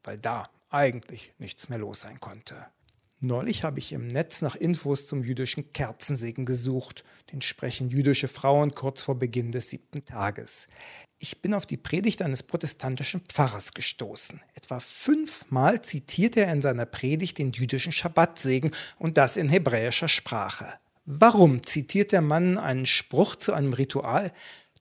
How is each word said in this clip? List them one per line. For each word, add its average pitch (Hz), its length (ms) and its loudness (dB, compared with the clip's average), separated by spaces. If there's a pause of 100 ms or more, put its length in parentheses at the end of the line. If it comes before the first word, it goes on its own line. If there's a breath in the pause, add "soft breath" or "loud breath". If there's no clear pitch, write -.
weil 107 140 -10
da 117 320 -6 (260)
eigentlich 123 640 -2
nichts - 320 -14
mehr 120 80 -8
los 104 240 -8
sein - 180 -16
konnte. - 460 -16 (560)
Neulich 131 420 -2
habe 139 160 -4
ich - 140 -10
im 120 140 -8
Netz 143 340 -4
nach 147 140 -2
Infos 143 520 -2
zum 135 160 -4
jüdischen 127 480 -6
Kerzensegen 120 720 -4
gesucht. 127 580 -4 (280 soft breath)
Den 139 100 -10
sprechen - 480 -6
jüdische 135 380 2
Frauen 143 480 2
kurz - 260 -6
vor 131 160 -2
Beginn 120 360 -2
des 123 160 -6
siebten - 340 -12
Tages. - 640 -8 (500 loud breath)
Ich - 240 -12
bin 208 120 0
auf 196 120 -4
die - 120 -6
Predigt 202 440 0
eines 139 220 -2
protestantischen 139 800 -6
Pfarrers 110 520 -2
gestoßen. - 680 -8 (120)
Etwa - 280 -10
fünfmal 233 1000 2
zitiert - 540 -2
er 196 160 4
in 147 100 2
seiner 120 240 0
Predigt 156 520 -4
den 135 160 -2
jüdischen 131 400 -2
Schabbatsegen 156 800 2 (280 loud breath)
und 160 180 -2
das 135 200 6
in 160 100 2
hebräischer 123 640 2
Sprache. - 640 -4 (320)
Warum 160 580 8
zitiert 196 480 0
der 180 100 6
Mann 170 360 4
einen 131 280 -2
Spruch - 520 2
zu - 160 0
einem 143 180 2
Ritual, 135 640 0 (480 loud breath)